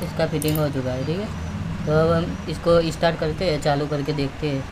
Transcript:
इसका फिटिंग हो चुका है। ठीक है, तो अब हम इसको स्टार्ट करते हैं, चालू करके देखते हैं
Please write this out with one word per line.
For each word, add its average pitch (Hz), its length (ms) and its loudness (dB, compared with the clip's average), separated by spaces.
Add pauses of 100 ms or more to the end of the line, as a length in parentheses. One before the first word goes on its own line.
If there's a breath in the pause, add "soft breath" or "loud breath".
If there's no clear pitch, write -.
इसका 165 220 -2
फिटिंग 151 320 0
हो 151 120 2
चुका 131 200 -2
है। 131 160 -2
ठीक 160 120 -2
है, 208 80 -4 (600)
तो 151 80 0
अब 160 180 6
हम 170 240 0 (120)
इसको 170 320 4 (120)
स्टार्ट 165 260 2
करते 170 320 0
हैं, 147 120 0
चालू 147 240 2
करके 143 280 -2
देखते 139 340 -2
हैं 135 240 -2